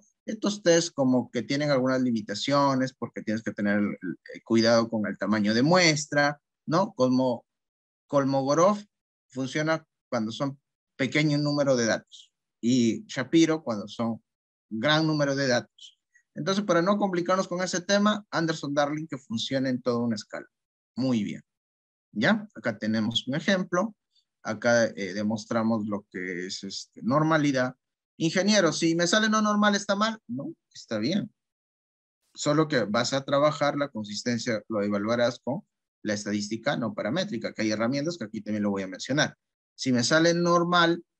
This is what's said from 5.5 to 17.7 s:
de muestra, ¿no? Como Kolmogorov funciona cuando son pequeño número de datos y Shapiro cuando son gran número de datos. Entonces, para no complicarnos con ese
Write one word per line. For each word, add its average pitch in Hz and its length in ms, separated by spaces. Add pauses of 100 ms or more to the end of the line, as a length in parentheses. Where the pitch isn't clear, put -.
de 120 100
muestra, 151 760 (280)
¿no? 180 260
Como 127 520 (640)
Kolmogorov 143 720 (520)
funciona 151 560 (240)
cuando 113 220
son 139 280 (360)
pequeño 147 420
número 147 380
de 117 100
datos - 460 (300)
y 117 440
Shapiro 160 580
cuando 104 240
son 113 340 (480)
gran 151 380
número 147 280
de 139 120
datos. - 520 (360)
Entonces, 190 280
para 175 180
no 202 160
complicarnos 185 500
con 175 140
ese 180 200